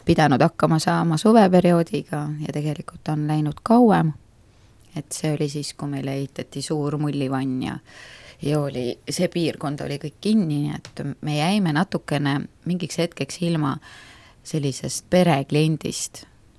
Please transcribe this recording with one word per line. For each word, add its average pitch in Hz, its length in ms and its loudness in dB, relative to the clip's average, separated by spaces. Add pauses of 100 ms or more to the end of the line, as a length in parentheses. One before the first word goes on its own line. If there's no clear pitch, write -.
pidanud 143 380 4
hakkama 160 360 2
saama 170 400 0
suveperioodiga 175 1040 4 (240)
ja 156 60 -6
tegelikult 151 560 -6
on 151 180 0
läinud 151 360 0
kauem. 196 500 6 (840)
Et 143 160 -12
see - 200 -4
oli 147 160 -2
siis, 143 260 -8
kui 151 140 -10
meile 135 260 -6
ehitati 135 480 -8
suur 147 360 -2
mullivann 135 640 -2
ja, - 140 -6 (680)
ja 147 180 0
oli, 131 380 -4 (100)
see 175 200 -2
piirkond 151 520 -4
oli 143 180 -8
kõik 147 220 -12
kinni, 165 440 0
nii 147 100 -4
et - 280 -12 (180)
me 151 180 -4
jäime 175 340 2
natukene 147 680 -2 (240)
mingiks 170 340 -6
hetkeks 165 440 -4
ilma 156 340 0 (680)
sellisest 139 640 -6
perekliendist. 156 1160 0 (340)